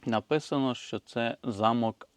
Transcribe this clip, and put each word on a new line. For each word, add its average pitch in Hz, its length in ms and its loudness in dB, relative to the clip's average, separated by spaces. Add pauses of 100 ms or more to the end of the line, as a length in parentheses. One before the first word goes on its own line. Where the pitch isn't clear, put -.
написано, 131 720 0
що - 240 -8
це 117 440 -4
замок 113 720 0